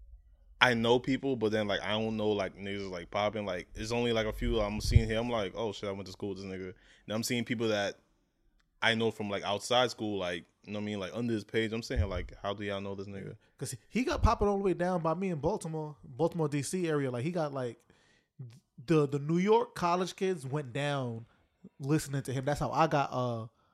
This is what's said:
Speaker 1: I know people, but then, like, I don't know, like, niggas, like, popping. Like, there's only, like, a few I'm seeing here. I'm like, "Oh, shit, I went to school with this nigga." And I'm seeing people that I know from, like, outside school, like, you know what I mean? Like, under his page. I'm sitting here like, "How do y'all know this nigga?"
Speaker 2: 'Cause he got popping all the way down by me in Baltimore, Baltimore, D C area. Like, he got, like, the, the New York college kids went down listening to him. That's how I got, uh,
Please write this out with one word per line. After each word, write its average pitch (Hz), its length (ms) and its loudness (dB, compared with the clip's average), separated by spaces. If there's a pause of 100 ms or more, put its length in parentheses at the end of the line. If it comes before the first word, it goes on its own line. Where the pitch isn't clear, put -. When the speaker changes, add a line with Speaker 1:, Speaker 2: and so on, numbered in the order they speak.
(600)
Speaker 1:
I 123 120 8
know 117 260 6
people, 131 380 -2
but 107 140 2
then, 107 160 0
like, 98 140 0
I 92 100 -4
don't 110 260 0
know, 107 120 2
like, 98 280 0
niggas, 98 340 -6
like, 87 200 -10
popping. 104 340 0
Like, 90 280 -6
there's 110 200 -6
only, 120 180 2
like, 110 160 2
a 107 60 -2
few 120 260 0
I'm 104 220 0
seeing 110 260 6
here. 110 100 0
I'm 120 120 0
like, 104 260 -2
"Oh, 110 160 -2
shit, 104 160 -6
I 98 60 -2
went 98 140 -8
to 95 40 -14
school 101 180 -6
with 95 100 -6
this 98 80 -10
nigga." 92 260 -8 (320)
And 101 80 -6
I'm 113 100 -2
seeing 120 220 -2
people 113 240 0
that 101 300 0 (840)
I 113 140 4
know 113 160 2
from, 104 180 -6
like, 98 140 -2
outside 117 480 4
school, 107 260 -2
like, 90 280 -4 (200)
you 104 80 -10
know 104 60 -4
what 104 40 -4
I - 20 -4
mean? 104 140 -4
Like, 90 140 -6
under 117 200 -2
his 104 120 -2
page. 113 260 0
I'm 113 100 -4
sitting 123 220 -2
here 98 60 -2
like, 90 240 -6 (100)
"How 101 100 -2
do 104 120 -8
y'all 98 160 -4
know 98 140 -6
this 98 120 -10
nigga?" 101 300 -12 (200)
Speaker 2:
'Cause 127 180 -8 (140)
he 240 140 0
got 302 180 -2
popping 220 280 4
all 202 80 0
the 196 60 -4
way 190 100 2
down 175 280 0
by 160 120 2
me 185 160 -4
in 160 100 -4
Baltimore, 156 640 -4
Baltimore, 156 460 0
D 143 120 0
C 175 280 -2
area. 143 200 2
Like, 123 140 -2
he 170 80 -2
got, 156 220 -2
like, 127 260 -4 (1040)
the, 151 220 6
the 139 120 0
New 151 180 0
York 214 380 4
college 180 400 2
kids 185 300 -2
went 131 280 -4
down 135 520 -2 (540)
listening 139 440 0
to 131 100 -4
him. 131 120 -2
That's 143 140 2
how 123 120 0
I 156 160 6
got, 147 240 2
uh, 120 360 -2 (260)